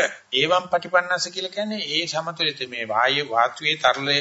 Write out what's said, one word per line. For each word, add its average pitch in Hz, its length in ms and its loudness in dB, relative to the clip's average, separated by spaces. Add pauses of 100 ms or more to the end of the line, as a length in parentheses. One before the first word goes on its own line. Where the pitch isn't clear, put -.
(320)
එවං 165 340 2
පටිපන්නස්ස 180 640 0
කියලා 185 260 -8
කියන්නේ 208 340 -4
ඒ 156 180 0
සමතුලිත 160 580 -4
මේ 123 220 -8
වායු, 123 400 2
වාතුවේ 127 500 0
තරලය 139 440 2